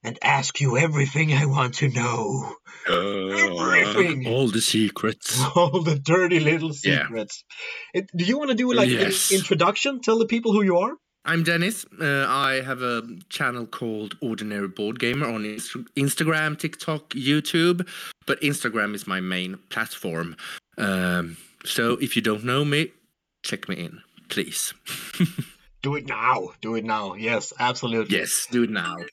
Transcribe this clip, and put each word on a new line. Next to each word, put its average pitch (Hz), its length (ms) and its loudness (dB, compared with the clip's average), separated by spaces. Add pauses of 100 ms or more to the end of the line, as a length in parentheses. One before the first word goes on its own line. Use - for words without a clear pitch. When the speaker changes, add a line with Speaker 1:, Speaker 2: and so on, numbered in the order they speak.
Speaker 1:
and 117 200 -8
ask - 380 0
you 127 160 2
everything 151 560 2
I 143 140 4
want 131 300 0
to 147 120 2
know. 120 640 -2 (340)
Speaker 2:
Uh, 95 380 0 (460)
Speaker 1:
Everything. 151 560 4
Speaker 2:
all 127 180 2
the 110 140 2
secrets. 110 880 0
Speaker 1:
<laughs> - 80 2
All 175 260 4
the 156 160 2
dirty 175 400 4
little 156 320 2 (140)
Speaker 2:
Yeah. 80 180 4
Speaker 1:
secrets. 107 400 -6 (500)
It, 185 220 -2
do 175 100 0
you 247 140 2
wanna 277 160 0
do, 247 180 2
like, 254 160 4
an 247 120 2
Speaker 2:
Yes. 196 320 2
Speaker 1:
introduction? 190 680 2
Tell 226 180 4
the 226 80 4
people 226 260 2
who 208 100 6
you 180 160 4
are. 214 140 0 (320)
Speaker 2:
I'm 165 180 0
Dennis. 170 420 0 (160)
Uh, 143 280 2
I 131 320 2
have 127 220 -6
a 120 200 -2 (260)
channel 123 380 -4
called 107 540 -6
Ordinary 107 480 -4
Board 107 320 -4
Gamer 123 260 0
on 113 180 -4
Inst-, 107 320 -8 (200)
Instagram, 156 600 0
TikTok, - 580 -6
YouTube, 160 720 2 (380)
but 139 160 0
Instagram 113 520 0
is 101 140 -8
my 92 120 -2
main 92 380 -4 (120)
platform. 85 680 -6 (420)
Um, 90 600 0 (260)
so 120 360 0
if - 140 -2
you 113 80 2
don't 107 220 0
know 131 200 0
me, 147 280 0 (500)
check - 260 -8
me 98 80 -4
in, - 260 -12 (260)
please. - 440 -4 (460)
<laughs> - 640 -4
Speaker 1:
Do 143 140 -2
it 143 100 -8
now. 113 440 0 (100)
Do 113 160 -4
it 110 80 -2
now. 104 300 -2
Yes, 110 440 -2
absolutely. 113 600 0
Speaker 2:
Yes, - 320 -2
do 120 120 2
it 110 80 0
now. 85 280 -4 (140)